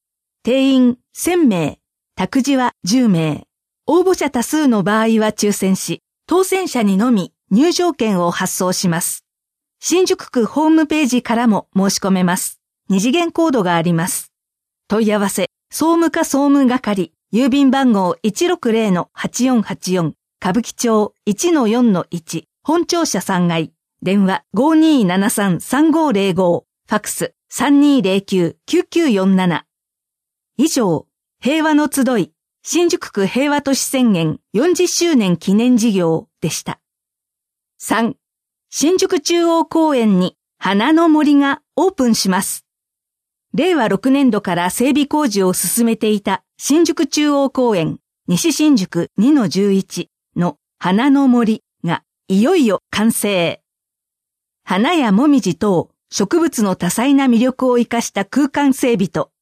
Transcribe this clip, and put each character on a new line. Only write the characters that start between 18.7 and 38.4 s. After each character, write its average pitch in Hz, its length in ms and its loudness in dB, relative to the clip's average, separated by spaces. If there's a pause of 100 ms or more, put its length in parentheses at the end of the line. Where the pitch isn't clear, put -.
零 220 180 0
の 175 240 -2
八 - 320 -4
四 247 160 2
八 - 320 -6
四、 165 220 -2 (260)
歌 185 120 -4
舞 226 100 -2
伎 - 100 -12
町 214 400 -2 (120)
一 208 260 -2
の 285 160 2
四 233 260 2
の 175 160 -2
一、 - 380 -10 (160)
本 320 240 0
庁 339 180 0
舎 196 160 -4
三 180 260 -2
階、 165 240 -2 (300)
電 196 240 0
話 185 200 -2 (100)
五 285 180 2
二 311 320 2
七 190 240 0
三 196 320 -2
三 302 300 0
五 311 200 0
零 196 220 0
五、 175 320 0 (240)
フ 220 60 -2
ァ - 20 -2
ッ - 40 -2
ク - 100 -14
ス - 240 -8 (140)
三 285 320 2
二 285 200 4
零 190 220 0
九 180 420 -2
九 339 180 0
九 339 260 -2
四 190 260 2
七。 180 300 0 (920)
以 302 120 0
上、 190 360 -2 (340)
平 302 240 -2
和 311 120 2
の 294 120 2
集 285 140 -4 (180)
い、 165 120 -4 (360)
新 339 220 0
宿 - 220 -4
区 196 160 -2
平 277 240 -2
和 285 100 -2
都 277 140 -2
市 - 60 -4
宣 254 300 0
言 165 280 -2 (120)
四 302 220 0
十 339 140 0
周 339 260 0
年 190 240 2
記 - 160 -2
念 247 240 2
事 220 160 2
業 165 340 0 (140)
で 165 80 -4
し - 140 -8
た。 - 160 -12 (960)
三、 226 380 -4 (560)